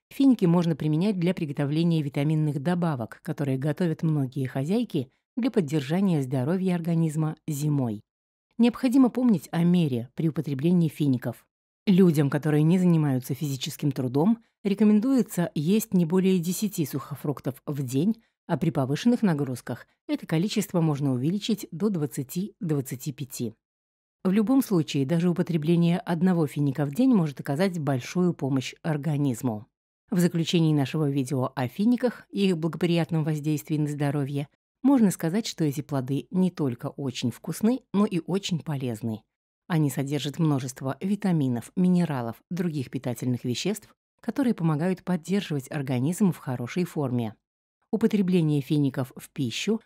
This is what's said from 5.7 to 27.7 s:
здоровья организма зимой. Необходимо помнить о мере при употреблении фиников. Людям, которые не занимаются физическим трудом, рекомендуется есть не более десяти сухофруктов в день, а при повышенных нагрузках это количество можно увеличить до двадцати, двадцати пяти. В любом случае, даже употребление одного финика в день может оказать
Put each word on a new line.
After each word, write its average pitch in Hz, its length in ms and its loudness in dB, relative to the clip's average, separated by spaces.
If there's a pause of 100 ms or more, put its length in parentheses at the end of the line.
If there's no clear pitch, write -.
здоровья 156 520 0
организма 160 600 0 (100)
зимой. 139 540 -2 (580)
Необходимо 240 520 4
помнить 240 420 2
о 165 100 0
мере 156 540 2
при 160 140 0
употреблении 160 580 2
фиников. 131 580 -2 (400)
Людям, 175 440 6
которые 151 320 2
не 170 160 4
занимаются 151 560 2
физическим 143 580 -4
трудом, 143 460 0 (260)
рекомендуется 214 880 2
есть 185 380 0
не 175 140 2
более 185 320 2
десяти 175 480 -4
сухофруктов 143 800 -6
в 143 160 -4
день, 139 400 -2 (240)
а 170 100 -2
при 160 140 0
повышенных 151 520 0
нагрузках 139 640 -2 (200)
это 294 200 -6
количество 185 540 0
можно 143 320 2
увеличить 170 600 -2
до 190 180 -2
двадцати, 156 720 -4
двадцати 143 520 -4
пяти. 120 420 -8 (680)
В 185 80 0
любом 226 320 4
случае, 151 440 0
даже 170 240 2
употребление 170 680 2
одного 170 480 2
финика 143 380 -2
в 143 100 -2
день 254 200 4
может 160 260 0
оказать 175 380 -2